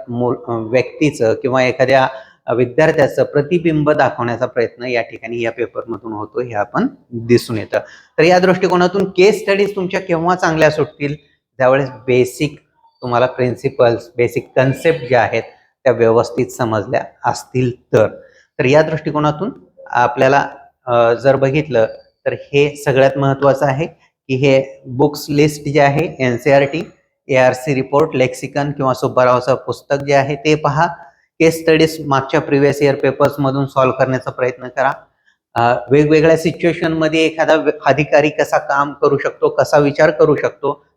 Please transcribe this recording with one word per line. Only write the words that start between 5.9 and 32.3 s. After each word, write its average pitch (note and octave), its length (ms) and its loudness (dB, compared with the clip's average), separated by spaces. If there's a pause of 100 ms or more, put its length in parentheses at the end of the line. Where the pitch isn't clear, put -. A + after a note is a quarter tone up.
होतो, G#2+ 280 -8
हे B2 120 -10
आपण A2 340 -4 (220)
दिसून A#2 480 0
येतं. G2+ 220 -4 (380)
तर D#3+ 60 2
या F3+ 160 6
दृष्टिकोनातून F#3 680 2
केस F#3+ 320 4
स्टडीज G3+ 340 -2
तुमच्या F#3 240 -4
केव्हा F3 360 -2
चांगल्या D#3+ 360 2
सुटतील, D3 440 -4 (420)
ज्यावेळेस C3 320 2
बेसिक B2+ 680 -2 (420)
तुम्हाला B2 240 0
प्रिन्सिपल्स, B2 920 -2
बेसिक A#2+ 380 -2
कन्सेप्ट C3+ 520 0
ज्या A#2+ 140 2
आहेत A2 220 -2 (400)
त्या B2+ 100 2
व्यवस्थित A2+ 540 2
समजल्या A2+ 560 -4 (220)
असतील B2+ 580 -4
तर. A2 240 2 (520)
तर C#3 60 0
या C#3 160 4
दृष्टिकोनातून D3+ 720 -4 (360)
आपल्याला, C3 600 0 (360)
अ, A#2+ 280 2
जर C3+ 220 2
बघितलं C3+ 500 0 (400)
तर C3 80 -2
हे C#3+ 420 0
सगळ्यात C3+ 420 2
महत्त्वाचं C#3 480 2
आहे C#3 200 -2 (420)
की C3 80 -2
हे C3+ 500 2
बुक्स C#3 440 -2
लिस्ट D3+ 340 0
जे D3 180 0
आहे, C#3 420 0
एनसीईआरटी, C#3 680 0 (380)
एआरसी C3 440 2
रिपोर्ट, C#3 420 0
लेक्सिकन C#3 560 -4
किंवा C3+ 220 -2
सुब्बारावचं B2 600 2
पुस्तक C#3 520 -6
जे C#3+ 60 2
आहे C#3 220 2
ते D#3 200 0
पहा, D3+ 320 0 (520)
केस D#3+ 220 2
स्टडीज D#3+ 460 0
मागच्या C#3 340 0